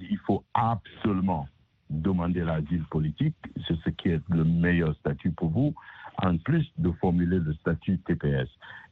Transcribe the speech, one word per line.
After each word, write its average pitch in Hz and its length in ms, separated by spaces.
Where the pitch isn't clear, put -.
il 101 100
faut - 240
absolument 95 920
demander 87 520
l'asile 82 480
politique. 80 460
C'est 85 160
ce - 60
qui 82 200
est 80 200
le 82 160
meilleur 85 500
statut 76 360
pour 80 180
vous, 127 240
en 90 160
plus 156 280
de 85 140
formuler 90 380
le 78 160
statut 87 440
T - 160
P 73 140
S. 65 180